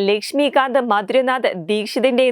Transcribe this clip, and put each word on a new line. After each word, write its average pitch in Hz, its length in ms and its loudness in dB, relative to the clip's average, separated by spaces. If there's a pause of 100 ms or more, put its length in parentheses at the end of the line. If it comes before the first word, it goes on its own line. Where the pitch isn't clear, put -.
ലക്ഷ്മികാന്ത് 269 680 0 (120)
മധുരനാഥ് 247 580 0 (200)
ദീക്ഷിതിന്റെ 240 640 0